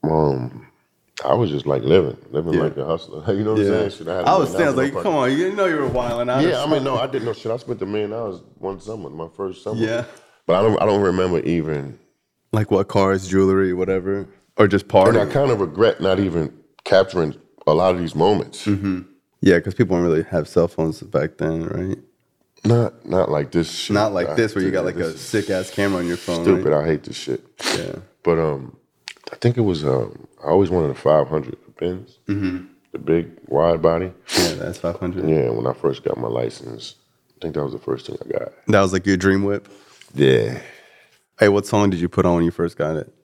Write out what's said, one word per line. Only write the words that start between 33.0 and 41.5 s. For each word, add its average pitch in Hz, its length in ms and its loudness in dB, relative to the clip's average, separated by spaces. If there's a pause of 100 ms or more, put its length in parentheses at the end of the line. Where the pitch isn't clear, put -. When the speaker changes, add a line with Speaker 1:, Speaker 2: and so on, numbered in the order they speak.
Speaker 1:
wide 82 340 2
body. 85 300 0 (260)
Speaker 2:
Yeah, 87 180 0
that's 87 240 -8
five 85 200 -6
hundred. 90 300 -4
Speaker 1:
Yeah, 71 220 2
when 58 160 -2
I 65 60 -2
first - 300 -4
got - 140 -2
my 58 100 -6
license, 58 680 -8 (420)
I - 60 -16
think 80 100 -8
that 73 100 -4
was 65 100 -6
the - 60 -10
first - 280 -8
thing - 180 -12
I - 20 -18 (120)
got. - 120 -10 (160)
Speaker 2:
That 101 140 4
was, 92 100 2
like, 92 140 -2
your 95 120 2
dream 95 260 2
whip? 101 260 -4 (460)
Speaker 1:
Yeah. 64 440 2 (800)
Speaker 2:
Hey, 107 80 8
what 101 180 4